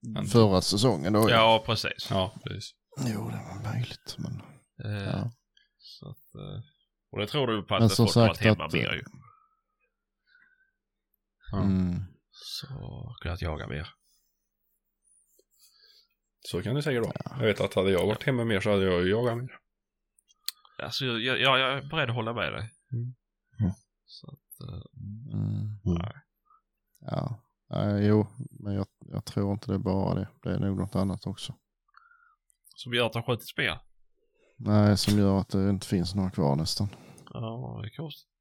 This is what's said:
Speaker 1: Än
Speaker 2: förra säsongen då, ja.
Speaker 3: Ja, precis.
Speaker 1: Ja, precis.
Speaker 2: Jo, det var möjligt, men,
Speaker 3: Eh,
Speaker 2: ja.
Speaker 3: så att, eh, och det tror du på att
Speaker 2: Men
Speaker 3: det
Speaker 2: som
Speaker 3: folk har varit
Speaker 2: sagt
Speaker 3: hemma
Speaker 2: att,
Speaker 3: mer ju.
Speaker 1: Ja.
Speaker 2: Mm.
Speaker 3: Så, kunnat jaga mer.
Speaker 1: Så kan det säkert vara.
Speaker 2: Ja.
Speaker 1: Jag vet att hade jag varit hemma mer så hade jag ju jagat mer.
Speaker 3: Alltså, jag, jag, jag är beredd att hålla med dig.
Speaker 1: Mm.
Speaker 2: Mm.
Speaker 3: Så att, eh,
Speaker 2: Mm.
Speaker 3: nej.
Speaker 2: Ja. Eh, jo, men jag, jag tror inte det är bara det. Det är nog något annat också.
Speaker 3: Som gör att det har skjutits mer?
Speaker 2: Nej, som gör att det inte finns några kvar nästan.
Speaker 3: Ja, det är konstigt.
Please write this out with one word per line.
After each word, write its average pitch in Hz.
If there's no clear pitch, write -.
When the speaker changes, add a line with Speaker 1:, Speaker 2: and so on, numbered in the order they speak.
Speaker 1:
Än 101
Speaker 2:
förra 98
säsongen 101
då, 104
ja. 113
Speaker 3:
Ja, 113
precis. -
Speaker 1:
Ja, 95
precis. -
Speaker 2:
Jo, 110
det 110
var 104
möjligt, -
men, -
Speaker 3:
Eh, 104
Speaker 2:
ja. 101
Speaker 3:
så -
att, -
eh, 98
och -
det 104
tror 139
du 107
på 107
att 95
Speaker 2:
Men 110
Speaker 3:
det 98
Speaker 2:
som 120
Speaker 3:
folk 101
har 117
varit 101
Speaker 2:
sagt 107
Speaker 3:
hemma 107
Speaker 2:
att, 78
Speaker 3:
mer 64
ju. -
Speaker 1:
Ja. 101
Speaker 2:
Mm. 92
Speaker 3:
Så, -
kunnat 87
jaga 78
mer. 69
Speaker 1:
Så -
kan 110
det 147
säkert 127
vara. 80
Speaker 2:
Ja. -
Speaker 1:
Jag 120
vet 104
att 98
hade 98
jag 90
varit 107
hemma 127
mer 110
så 104
hade 98
jag 90
ju 90
jagat 117
mer. 127
Speaker 3:
Alltså, -
jag, 117
jag, 131
jag 131
är 131
beredd 147
att 117
hålla 117
med 87
dig. 104
Speaker 1:
Mm. 123
Speaker 2:
Mm. 95
Speaker 3:
Så -
att, -
eh, 87
Speaker 2:
Mm. 104
Speaker 3:
nej. 87
Speaker 2:
Ja. -
Eh, 101
jo, 104
men 101
jag, 98
jag -
tror 101
inte -
det 98
är 95
bara 95
det. 95
Det -
är 98
nog 98
något 95
annat 95
också. -
Speaker 3:
Som -
gör 120
att 110
det 117
har 113
skjutits -
mer? 95
Speaker 2:
Nej, 104
som 104
gör 98
att 95
det 98
inte 95
finns 90
några 95
kvar 71
nästan. 80
Speaker 3:
Ja, 117
det -
är -
konstigt. -